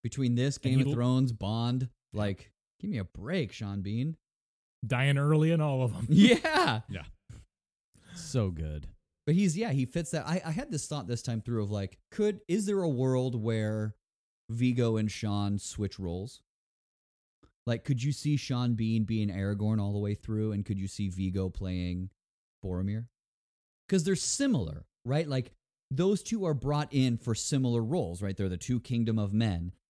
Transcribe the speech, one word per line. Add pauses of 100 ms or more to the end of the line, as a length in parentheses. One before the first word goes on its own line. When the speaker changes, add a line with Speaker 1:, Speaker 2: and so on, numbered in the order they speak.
Speaker 1:
Between
this,
Speaker 2:
And
Speaker 1:
Game
Speaker 2:
he
Speaker 1:
of
Speaker 2:
l-
Speaker 1:
Thrones,
Bond, (220)
like, (280)
give
me
a
break,
Sean
Bean. (680)
Speaker 2:
Dying
early
in
all
of
'em.
<laughs>
Speaker 1:
Yeah.
Speaker 3:
Yeah. (1120)
So
good. (400)
Speaker 1:
But
he's,
yeah,
he
fits
that.
I,
I
had
this
thought
this
time
through
of,
like, (100)
could,
is
there
a
world
where (560)
Viggo
and
Sean
switch
roles? (1300)
Like,
could
you
see
Sean
Bean
being
Aragorn
all
the
way
through,
and
could
you
see
Viggo
playing (560)
Boromir? (840)
'Cause
they're
similar, (180)
right?
Like, (380)
those
two
are
brought
in
for
similar
roles,
right?
They're
the
two
Kingdom
of
Men. (160)